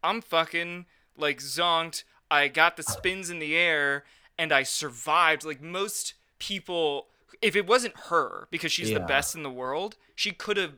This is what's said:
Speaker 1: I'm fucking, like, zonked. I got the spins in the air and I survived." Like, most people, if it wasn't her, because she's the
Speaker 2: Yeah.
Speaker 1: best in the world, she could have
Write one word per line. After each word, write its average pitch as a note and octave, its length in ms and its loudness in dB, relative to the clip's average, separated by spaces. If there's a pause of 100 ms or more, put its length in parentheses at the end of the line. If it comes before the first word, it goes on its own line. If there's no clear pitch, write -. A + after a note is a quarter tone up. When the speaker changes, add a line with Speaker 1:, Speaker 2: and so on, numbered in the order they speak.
Speaker 1:
I'm G#3 180 0
fucking, E3+ 640 -2 (320)
like, D3 220 -2
zonked. E3 640 -2 (260)
I C#3+ 200 4
got E3+ 260 4
the D#3+ 80 -10
spins F#3 460 -4
in F3 100 -8
the D#3 160 -2
air D3 480 2 (340)
and D#3+ 140 0
I C3+ 120 6
survived." D3+ 840 2
Like, D3 160 -10
most F#3 520 -6 (260)
people, E3+ 680 -2 (340)
if A3 140 2
it F#3+ 120 2
wasn't A#3+ 300 2 (120)
her, D3 420 0
because E3 220 -2
she's A2 160 -2
the G#2+ 100 2
Speaker 2:
Yeah. - 60 -6
Speaker 1:
best C3+ 280 2
in E3 100 -10
the C#3 60 -6
world, C3+ 460 -6 (180)
she - 180 -2
could G#3 260 -4
have E3+ 200 -2